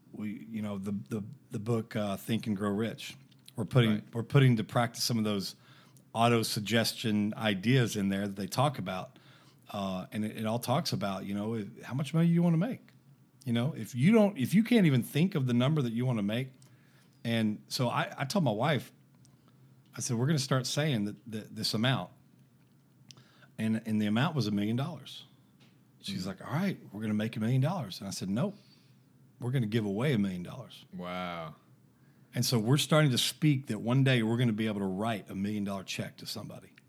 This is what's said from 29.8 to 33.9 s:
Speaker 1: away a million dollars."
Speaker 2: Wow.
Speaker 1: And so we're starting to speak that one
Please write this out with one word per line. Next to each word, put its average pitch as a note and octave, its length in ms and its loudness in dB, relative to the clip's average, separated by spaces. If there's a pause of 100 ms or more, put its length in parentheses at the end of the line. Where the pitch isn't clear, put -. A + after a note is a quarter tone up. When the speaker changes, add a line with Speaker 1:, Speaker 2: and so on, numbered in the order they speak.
Speaker 1:
away A2 300 0
a G#2+ 40 2
million F#2 240 0
dollars." - 440 -14 (100)
Speaker 2:
Wow. F2 600 -8 (800)
Speaker 1:
And B2+ 120 -2
so B2 120 2
we're B2 200 2
starting D3+ 320 4
to A#2 80 0
speak - 480 0
that G#2+ 140 -4
one B2 240 2